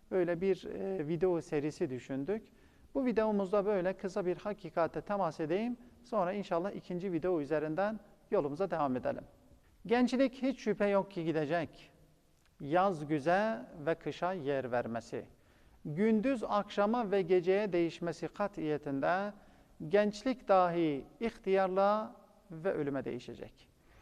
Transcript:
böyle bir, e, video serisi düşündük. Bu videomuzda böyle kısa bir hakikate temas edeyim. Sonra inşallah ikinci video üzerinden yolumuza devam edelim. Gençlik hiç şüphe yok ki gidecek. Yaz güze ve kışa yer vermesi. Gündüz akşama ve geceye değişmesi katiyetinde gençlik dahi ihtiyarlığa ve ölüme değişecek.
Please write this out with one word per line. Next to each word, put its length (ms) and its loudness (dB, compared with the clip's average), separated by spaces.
böyle 300 2
bir, 240 0
e, 440 -4
video 320 2
serisi 500 -2
düşündük. 520 -4
Bu 100 0
videomuzda 640 2
böyle 260 2
kısa 340 -4
bir 100 0
hakikate 640 -2
temas 400 -2
edeyim. 360 -2
Sonra 280 0
inşallah 380 -2
ikinci 420 -6
video 280 2
üzerinden 600 0
yolumuza 400 0
devam 260 0
edelim. 280 -4
Gençlik 560 2
hiç 180 -2
şüphe 280 0
yok 220 2
ki 140 -6
gidecek. 640 -2
Yaz 460 2
güze 520 2
ve 80 2
kışa 380 -4
yer 400 -2
vermesi. 520 -4
Gündüz 640 2
akşama 640 0
ve 120 4
geceye 500 2
değişmesi 560 -2
katiyetinde 1040 -2
gençlik 600 2
dahi 560 4
ihtiyarlığa 960 2
ve 220 -2
ölüme 320 -2
değişecek. 640 -10